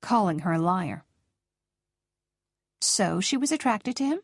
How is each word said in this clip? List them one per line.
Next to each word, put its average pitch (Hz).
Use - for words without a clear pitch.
calling 190
her 170
a 165
liar. 170
So 175
she 233
was 269
attracted 247
to 277
him? 294